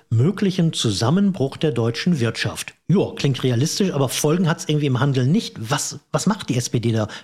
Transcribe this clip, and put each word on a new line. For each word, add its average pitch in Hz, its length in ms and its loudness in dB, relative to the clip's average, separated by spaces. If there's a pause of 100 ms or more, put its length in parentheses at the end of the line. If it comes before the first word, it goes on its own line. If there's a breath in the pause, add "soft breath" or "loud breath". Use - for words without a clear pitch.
möglichen 170 600 2
Zusammenbruch 135 840 0
der 151 160 0
deutschen 120 480 0
Wirtschaft. - 520 -4 (140)
Ja, 196 300 2
klingt 139 260 -2
realistisch, 139 480 0
aber 135 160 0
Folgen 160 400 0
hat's 165 200 -2
irgendwie 151 180 0
im 127 160 0
Handeln 131 280 2
nicht. 220 300 0
Was, 113 400 -4 (140)
was 147 120 -2
macht 202 220 -2
die 135 80 0
S 123 140 -2
P 123 100 0
D 117 140 0
da? 107 160 0 (140 loud breath)